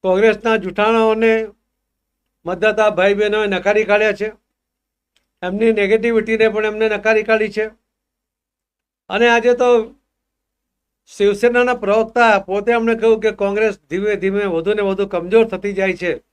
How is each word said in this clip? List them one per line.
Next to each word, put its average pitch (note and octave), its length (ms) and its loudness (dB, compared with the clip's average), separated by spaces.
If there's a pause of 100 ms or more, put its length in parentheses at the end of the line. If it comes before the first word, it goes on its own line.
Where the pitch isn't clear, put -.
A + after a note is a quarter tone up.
કોંગ્રેસના G#3+ 540 2
જૂઠાણાઓને A3 760 0 (1120)
મતદાતા G#3+ 460 0
ભાઈ G3+ 280 0
બહેનોએ G#3+ 280 -2
નકારી G3+ 420 -2
કાઢ્યા G#3 300 0
છે, G#3+ 100 -6 (1120)
એમની G#3 300 0
નેગેટિવિટીને A3 760 0
પણ G#3+ 200 -2
એમને G#3+ 200 -2
નકારી G#3+ 400 0
કાઢી G#3+ 260 0
છે. G#3+ 100 -4 (1400)
અને G#3 180 0
આજે A#3 280 4
તો B3 140 0 (1400)
શિવસેનાના A#3+ 720 0
પ્રવક્તા A3+ 580 2
પોતે G3+ 320 -4
અમને A3+ 220 0
કહ્યું A3 260 2
કે A3 120 -2
કોંગ્રેસ G#3 400 -2 (100)
ધીમે G3+ 320 -4
ધીમે G3 320 -2
વધુ E3+ 260 -2
ને G#3 100 -2
વધુ G3 240 -2
કમજોર F#3+ 400 0
થતી G3 300 -6
જાય F#3+ 200 -2
છે. F3+ 140 -4 (220)